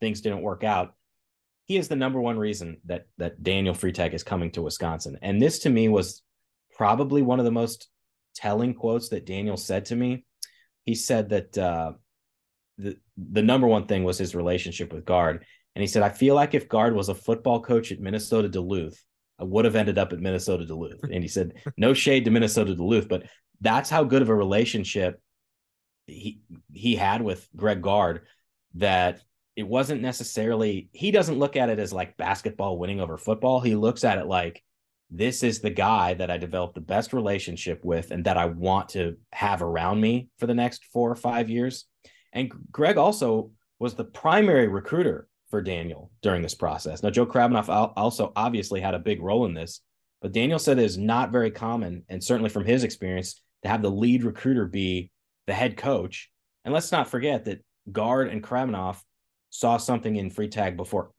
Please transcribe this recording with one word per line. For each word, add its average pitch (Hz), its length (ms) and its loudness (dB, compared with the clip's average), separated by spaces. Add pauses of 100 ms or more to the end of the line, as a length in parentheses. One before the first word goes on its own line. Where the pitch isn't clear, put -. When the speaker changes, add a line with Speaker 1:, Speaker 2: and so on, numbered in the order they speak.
Speaker 1:
things 104 180 -4
didn't 101 220 -4
work 98 240 -4
out. 95 300 0 (680)
He 196 120 -2
is 165 100 0
the 156 80 -4
number 131 240 0
one 117 180 0
reason 95 480 -4
that, 87 200 -8 (120)
that 85 240 -6
Daniel 95 320 0
Freitag 90 400 -2
is 82 100 -8
coming 85 280 -4
to 85 100 -6
Wisconsin. 78 600 -6
And 98 200 0
this 156 180 2
to 160 100 0
me 113 180 4
was 101 340 2 (540)
probably 135 460 2
one 127 180 4
of 120 60 2
the 117 60 4
most 113 360 -2 (480)
telling 110 380 0
quotes 120 360 -2
that - 160 -6
Daniel 98 300 -4
said 98 300 -4
to 120 100 -4
me. 123 300 -2 (580)
He 117 120 0
said 110 340 0
that, 101 280 -2
uh, 82 360 -2 (840)
the, 101 200 -8 (180)
the 95 280 -2
number 123 240 6
one 107 180 4
thing 95 180 0
was 90 140 0
his 87 180 -4
relationship 87 560 -2
with 80 140 -12
Gard. 87 400 2 (300)
And 98 60 -6
he 101 60 0
said, 107 160 2
"I 101 60 4
feel 135 260 4
like 147 180 4
if 143 140 0
Gard 117 260 4
was 98 140 0
a 95 80 -2
football 117 460 0
coach 117 320 0
at 92 80 -8
Minnesota 107 480 0
Duluth, 92 520 -4 (380)
I 87 60 -8
would 98 180 2
have 110 140 4
ended 101 200 2
up 95 140 2
at 87 80 -6
Minnesota 90 460 -2
Duluth." 82 380 -10
And 90 200 -4
he 82 60 -6
said, 87 240 -2 (120)
Speaker 2:
<laughs> 143 120 -10
Speaker 1:
"No - 160 6
shade 135 320 4
to 113 60 4
Minnesota 107 440 4
Duluth," 92 320 2
but 92 160 -2 (380)
that's 113 280 2
how 156 140 4
good 135 180 4
of 127 80 2
a 110 60 4
relationship 101 840 0 (840)
he, 104 340 -14 (320)
he 110 220 2
had 101 260 0
with 98 340 -6
Greg 95 260 0
Gard, 98 400 2 (540)
that 90 460 2 (340)
it 104 120 -6
wasn't 131 340 0
necessarily, 110 920 -2
he 196 180 -2
doesn't 160 280 4
look 139 160 0
at 123 140 2
it 110 100 0
as, 95 140 -4
like, 92 240 -6
basketball 98 600 -4
winning 95 240 -4
over 82 160 -6
football. 127 420 2
He 120 160 2
looks 110 280 0
at 107 140 2
it 82 100 -4
like, 87 360 -2 (460)
"This 113 340 -2
is 113 160 0
the 107 100 -2
guy 95 460 2
that 87 160 -4
I 87 60 -2
developed 87 380 -6
the 85 60 -10
best 95 320 -2
relationship 98 680 -4
with 85 280 -2
and 87 140 -6
that 92 120 2
I 87 80 2
want 92 440 0
to 85 280 -4 (140)
have 101 300 -2
around 85 400 0
me 120 280 0 (100)
for 120 80 -2
the 120 80 0
next 120 300 -2
four 120 260 0
or 120 40 -4
five 117 340 -2
years." 123 360 -4 (480)
And 127 180 -4 (200)
Greg 170 260 4
also 139 540 2 (280)
was 120 160 -4
the - 100 -8
primary 160 600 6
recruiter 98 600 0 (220)
for 104 120 -2
Daniel 85 500 -6 (100)
during 92 200 2
this 85 140 -6
process. 78 480 -4
Now, 104 60 2
Joe 120 160 4
Krabbenhoft 120 420 2
al-, 104 300 2
also 110 400 -2
obviously 107 420 -2
had 95 140 -2
a 87 60 -4
big 101 220 -4
role 104 240 0
in 90 80 -4
this, 82 280 -10 (400)
but 101 100 -6
Daniel 131 280 2
said 143 200 4
it 117 60 6
is 92 120 -2
not 110 340 0
very 117 200 2
common, 113 560 -6
and 92 160 -10
certainly 113 260 0
from 101 140 -4
his 120 220 4
experience, 92 560 -6 (220)
to - 60 -4
have 110 120 0
the 101 100 2
lead 117 320 4
recruiter 117 420 0
be 92 460 -2 (340)
the 98 80 -4
head 113 220 -2
coach. 98 540 -4 (340)
And 127 100 -4
let's 160 200 -2
not 160 160 0
forget 131 360 -2
that 95 200 -10 (260)
Gard 113 380 0
and 110 120 -6
Krabbenhoft 107 600 -4 (480)
saw 117 260 2
something 117 400 -2
in 98 160 -4
Freitag 104 460 -4
before - 420 -4